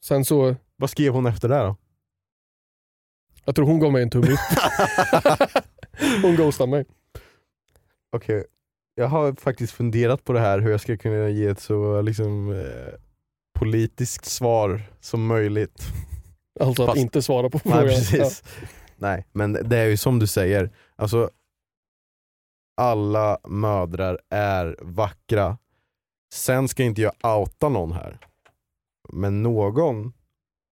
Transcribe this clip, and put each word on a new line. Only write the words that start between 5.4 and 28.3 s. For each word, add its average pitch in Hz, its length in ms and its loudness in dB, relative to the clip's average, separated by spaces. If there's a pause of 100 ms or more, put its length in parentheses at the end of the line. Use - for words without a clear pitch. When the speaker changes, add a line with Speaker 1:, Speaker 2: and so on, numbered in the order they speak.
Speaker 1:
<laughs> - 0 -
Hon 175 140 4
ghostade 143 340 2
mig. 139 140 0 (1300)
Speaker 2:
Okej. 107 280 -4 (500)
Jag 120 140 0
har 147 240 2
faktiskt 120 400 -4
funderat 120 520 0
på - 80 -4
det 120 80 2
här, 98 180 2
hur 110 120 2
jag 104 100 2
ska 113 160 -6
kunna 107 320 -2
ge 104 180 0
ett 101 140 -2
så, 104 420 0
liksom, 104 580 -2
eh, 62 340 -12 (640)
politiskt 113 680 -2
svar 107 580 0 (180)
som 113 260 -4
möjligt. 107 560 -2 (760)
Speaker 1:
Alltså 127 220 2
att 123 60 2
Speaker 2:
Fast 120 120 2
Speaker 1:
inte 127 220 0
svara 123 280 0
på 147 140 -2
Speaker 2:
Nej, - 100 0
Speaker 1:
frågan. 117 140 4
Speaker 2:
precis. 110 540 2 (180)
Speaker 1:
Ja. - 60 -16 (300)
Speaker 2:
Nej, 95 360 -4
men 104 200 -2
det 113 260 0
är 113 80 4
ju 107 100 2
som 123 220 2
du 107 80 2
säger. 95 440 0 (260)
Alltså, 113 340 0 (1500)
alla 107 640 2 (100)
mödrar 92 720 -2 (120)
är 95 520 -2
vackra. 98 760 -2 (760)
Sen 131 340 0
ska - 140 -2
inte 110 200 0
jag 110 360 0
outa 104 300 -2
någon 90 240 -2
här. - 260 -12 (920)